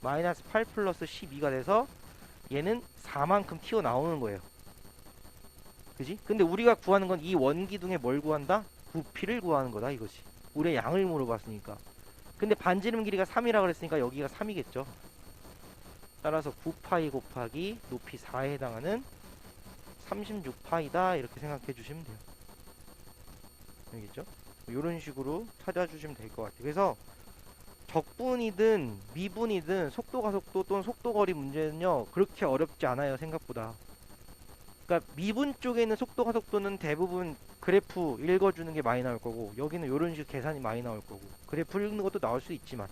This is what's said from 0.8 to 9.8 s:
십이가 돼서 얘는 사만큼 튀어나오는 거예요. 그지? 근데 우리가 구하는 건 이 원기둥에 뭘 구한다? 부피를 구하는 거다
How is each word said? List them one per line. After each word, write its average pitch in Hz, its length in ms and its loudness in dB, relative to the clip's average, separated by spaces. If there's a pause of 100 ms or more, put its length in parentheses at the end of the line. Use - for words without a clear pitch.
십이가 143 460 -2
돼서 170 360 4 (640)
얘는 180 320 0 (180)
사만큼 170 600 2
튀어나오는 156 600 2
거예요. 101 200 -2 (1600)
그지? 151 260 -6
근데 208 200 6
우리가 214 320 8
구하는 190 320 6
건 180 140 2
이 180 120 0
원기둥에 180 640 4
뭘 131 220 2
구한다? 156 440 2 (280)
부피를 202 500 -2
구하는 143 280 4
거다 113 200 -2